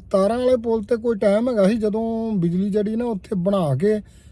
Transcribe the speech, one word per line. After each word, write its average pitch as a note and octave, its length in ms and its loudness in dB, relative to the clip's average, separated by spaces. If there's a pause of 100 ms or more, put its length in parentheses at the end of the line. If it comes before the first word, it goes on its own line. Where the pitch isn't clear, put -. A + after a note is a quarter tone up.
(120)
ਤਾਰਾਂ G3+ 260 2
ਵਾਲੇ B3+ 180 2
ਪੁਲ A3+ 280 -2
ਤੇ A#3 120 0
ਕੋਈ A3+ 220 -2
ਟਾਈਮ A3 320 2
ਹੈਗਾ G#3 180 2
ਸੀ A#3 100 2
ਜਦੋਂ A3+ 540 -2
ਬਿਜਲੀ F3+ 380 0
ਜਿਹੜੀ G#3 260 -2
ਨਾ A#3 100 -4
ਉੱਥੇ A3 300 -6
ਬਣਾ F3 400 0
ਕੇ G#3 240 0 (320)